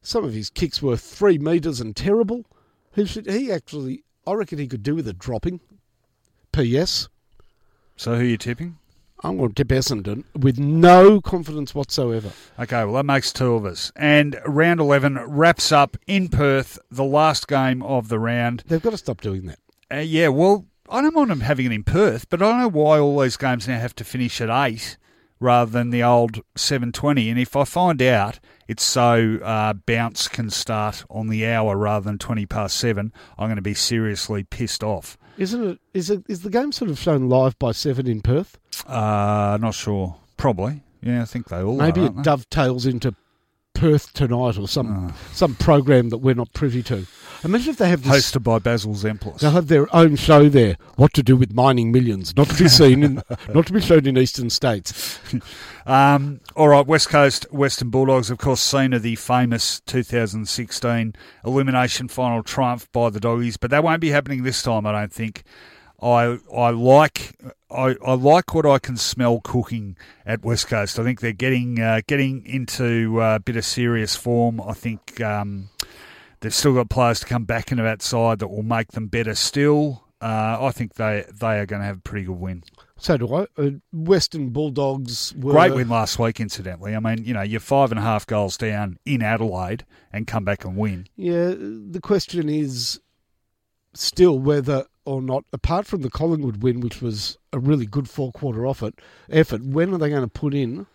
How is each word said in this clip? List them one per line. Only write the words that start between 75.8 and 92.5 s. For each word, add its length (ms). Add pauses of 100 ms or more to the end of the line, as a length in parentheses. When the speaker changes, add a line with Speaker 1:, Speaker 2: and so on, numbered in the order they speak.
Speaker 2:
they've 120
still 220
got 160
players 300
to 40
come 200
back 260
into 100
that 220
side 360
that 100
will 120
make 300
them 160
better 260
still. 720 (180)
Uh, 400
I 100
think 240
they, 380
they 240
are 80
gonna 200
have 120
a 40
pretty 260
good 120
win. 240 (360)
Speaker 1:
So 180
do 160
I. 140 (100)
Uh, 120 (220)
Western 580
Bulldogs 840
were 180
Speaker 2:
Great 200
win 160
last 300
week, 200
incidentally. 560
I 40
mean, 260
you 80
know, 80
you're 180
five 320
and 60
a 60
half 240
goals 280
down 480
in 200
Adelaide 600 (300)
and 140
come 180
back 180
and 140
win. 380
Speaker 1:
Yeah, 420
the 460
question 460
is 500 (960)